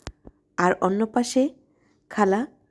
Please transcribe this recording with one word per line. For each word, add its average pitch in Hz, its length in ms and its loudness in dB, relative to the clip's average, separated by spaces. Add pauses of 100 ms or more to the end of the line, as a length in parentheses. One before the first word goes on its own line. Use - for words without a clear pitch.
(580)
আর 180 240 2
অন্য 196 240 0
পাশে 247 440 0 (600)
খালা 208 380 0 (240)